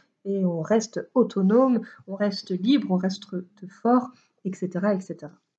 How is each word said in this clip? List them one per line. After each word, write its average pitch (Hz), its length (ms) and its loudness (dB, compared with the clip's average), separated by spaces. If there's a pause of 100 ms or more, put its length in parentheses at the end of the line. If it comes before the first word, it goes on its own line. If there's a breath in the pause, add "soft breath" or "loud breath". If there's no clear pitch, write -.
(260 loud breath)
et 196 180 -2
on 170 180 -2
reste 220 520 -2
autonome, 226 680 4 (260 loud breath)
on 190 80 -10
reste 196 340 -4
libre, 202 400 0
on 185 80 2
reste 190 280 -4 (440)
fort, 247 400 2 (340 soft breath)
et 190 120 -6
cetera, 185 400 -2
et 190 60 -4
cetera. 160 320 -14 (260)